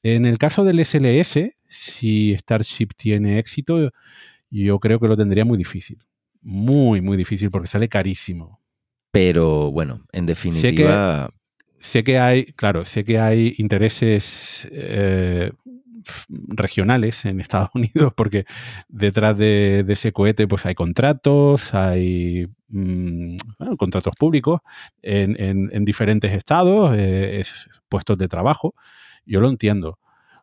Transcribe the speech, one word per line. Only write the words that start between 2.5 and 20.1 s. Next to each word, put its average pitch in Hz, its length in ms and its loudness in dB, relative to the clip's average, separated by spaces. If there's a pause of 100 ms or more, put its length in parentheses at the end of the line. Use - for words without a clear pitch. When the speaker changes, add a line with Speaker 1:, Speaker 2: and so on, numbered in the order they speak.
Speaker 1:
tiene 104 400 0
éxito, 147 540 -2 (580)
yo 101 300 0
creo 110 200 2
que 113 80 2
lo 110 80 4
tendría 104 300 2
muy 117 140 2
difícil. - 440 -10 (400)
Muy, 113 580 2
muy 98 160 0
difícil, 98 340 -2
porque 92 160 -4
sale 110 200 0
carísimo. 92 760 -4 (500)
Speaker 2:
Pero, 82 600 4
bueno, 71 400 -6
en 90 100 -6
Speaker 1:
Sé 87 40 -2
que, - 0 -
Speaker 2:
definitiva 82 1080 0 (440)
Speaker 1:
sé - 260 -2
que 127 140 2
hay, 127 280 4
claro, 90 380 -2
sé 104 200 -6
que 110 160 2
hay 113 400 2
intereses, 107 1120 -2
eh, 95 800 -2 (520)
f-, - 220 -16 (220)
regionales 107 800 -2
en 95 160 -6
Estados 95 300 -2
<laughs> - 40 -8
Unidos, 127 400 0
porque 104 300 -2 (440)
detrás 104 480 0
de, 101 480 2
de 101 80 0
ese 101 200 -4